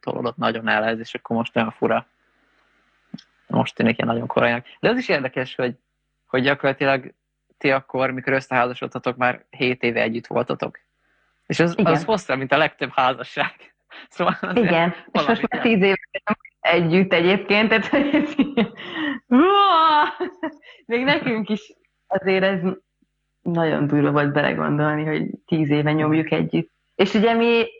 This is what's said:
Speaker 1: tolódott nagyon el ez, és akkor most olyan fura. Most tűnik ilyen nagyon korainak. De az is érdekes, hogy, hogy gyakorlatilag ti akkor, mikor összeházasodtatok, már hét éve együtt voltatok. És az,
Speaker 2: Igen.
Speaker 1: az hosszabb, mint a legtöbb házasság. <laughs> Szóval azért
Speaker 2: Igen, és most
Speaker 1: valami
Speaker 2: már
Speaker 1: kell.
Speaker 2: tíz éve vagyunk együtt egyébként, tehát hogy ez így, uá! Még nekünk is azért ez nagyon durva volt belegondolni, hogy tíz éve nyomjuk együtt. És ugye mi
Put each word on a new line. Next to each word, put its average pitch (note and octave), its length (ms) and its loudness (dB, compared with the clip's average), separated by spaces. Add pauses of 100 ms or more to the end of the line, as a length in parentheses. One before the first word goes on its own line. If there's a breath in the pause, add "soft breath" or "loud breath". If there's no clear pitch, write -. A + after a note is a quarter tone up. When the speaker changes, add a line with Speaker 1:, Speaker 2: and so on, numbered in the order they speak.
Speaker 1:
tolódott - 360 -6
nagyon A2+ 320 -4
el G#2+ 160 2
ez, A2+ 140 -2
és - 160 -12
akkor A#2 220 -6
most A2+ 200 -4
olyan A2+ 140 0
fura. A2+ 360 -2 (1400)
Most - 280 -2
tűnik A2+ 240 0
ilyen A#2+ 140 0
nagyon A#2+ 140 -4
korainak. A#2+ 400 0 (140)
De F#3 80 2
az B3 100 0
is B3 100 -6
érdekes, C3+ 460 -2
hogy, B2 200 -4 (520)
hogy C3 160 0
gyakorlatilag C#3 720 0 (440)
ti C#3+ 120 0
akkor, C3+ 400 0
mikor C3 220 -4
összeházasodtatok, B2 840 -2
már B2 340 0
hét B2 320 -2
éve A#2 180 0
együtt A2+ 260 -4
voltatok. A#2+ 520 -4 (680)
És D#3 140 -2
az, E3+ 180 0
Speaker 2:
Igen. E3+ 140 4
Speaker 1:
az D#3+ 120 0
hosszabb, F3+ 340 -2
mint C3 140 -4
a C#3 40 4
legtöbb D3 380 -2
házasság. C3 640 -2
<laughs> - 140 -20 (380 loud breath)
Szóval F3+ 320 -2
azért F#3+ 260 0
Speaker 2:
Igen, E3+ 220 2
és F3 60 -6 (180)
most D3 140 0
Speaker 1:
valami A3+ 240 0
Speaker 2:
már - 100 -4
Speaker 1:
kell. - 0 -
Speaker 2:
tíz A3+ 220 2
éve G3 280 0
vagyunk - 500 -8
együtt F3 520 2
egyébként, F#3+ 560 2
tehát A3 180 2
hogy C#4+ 280 0
ez D4+ 220 0
így, - 360 0 (540 loud breath)
uá! D#4+ 760 4 (840 loud breath)
Még A#3+ 180 -2
nekünk C4 440 0
is - 240 -6 (340)
azért F#3+ 360 0
ez F#3+ 180 0 (840)
nagyon D#3+ 440 0
durva D3 240 2
volt C#3+ 220 0
belegondolni, D3+ 720 0
hogy D#3 260 -4 (160)
tíz D#3 240 0
éve D3 220 2
nyomjuk D#3 380 0
együtt. D#3+ 400 -2 (240)
És G3 200 0
ugye A3+ 200 4
mi A#3 300 2 (160)